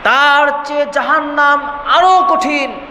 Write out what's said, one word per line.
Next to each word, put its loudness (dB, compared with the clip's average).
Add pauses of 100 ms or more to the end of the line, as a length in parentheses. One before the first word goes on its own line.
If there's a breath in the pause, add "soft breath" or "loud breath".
তার 2 (160)
চেয়ে -4
জাহান্নাম 0 (240)
আরো 4
কঠিন -2 (120)